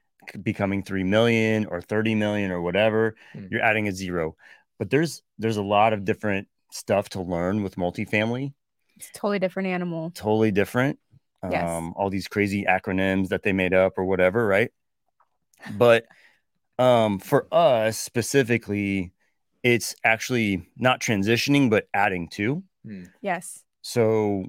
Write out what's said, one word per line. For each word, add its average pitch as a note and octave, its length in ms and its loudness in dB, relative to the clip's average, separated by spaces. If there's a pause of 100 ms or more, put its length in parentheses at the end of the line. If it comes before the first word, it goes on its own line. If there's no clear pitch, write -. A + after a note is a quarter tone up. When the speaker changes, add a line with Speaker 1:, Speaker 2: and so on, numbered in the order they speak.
(320)
Speaker 1:
c-, - 80 -14
becoming G2 440 -2
three F#2+ 200 -4
million A2 640 2
or F2 140 -8
thirty A2 340 -2
million G#2 360 -2
or F2 100 -4
whatever." G#2+ 540 2 (180)
Speaker 2:
Hmm. G2+ 180 -16
Speaker 1:
You're A2 100 -4
adding G#2+ 260 0
a G2+ 40 -4
zero. F2 440 -4 (440)
But G2+ 120 -6
there's, D3+ 320 0 (160)
there's A2 180 -2
a G#2 60 0
lot G#2 300 4
of G2 120 -4
different G#2 420 -2 (240)
stuff - 380 -2
to G2 120 -8
learn F2+ 420 -2
with F#2+ 140 -8
multifamily. A2 760 -4 (440)
Speaker 3:
It's - 120 -20
a - 40 -20
totally G3+ 260 -4
different F#3+ 300 -4
animal. F3 420 -6
Speaker 1:
Totally A2 400 0
different. B2 480 0 (500)
Speaker 3:
Yes. E2+ 180 -2
Speaker 1:
Um, E2 280 -6
all G2 160 -2
these F#2+ 160 -6
crazy G2+ 380 -2
acronyms F#2+ 640 0
that F#2+ 120 -2
they G2+ 120 0
made F#2 200 0
up F#2 240 4
or F#2+ 80 -2
whatever, F#2 400 2
right? G2+ 260 2 (1040)
But, A#2 300 6 (720)
um, A#2 400 4
for B2+ 340 0
us B2 460 4
specifically, G#2 1160 0 (500)
it's A#2+ 400 2
actually A2+ 720 0
not B2 240 2
transitioning, A#2 720 2
but G#2 200 2
adding F#2+ 420 -2
to. B2+ 280 -2 (240)
Speaker 2:
Hmm. F#2+ 200 -16 (160)
Speaker 3:
Yes. F#3 420 -8 (180)
Speaker 1:
So G#2+ 680 0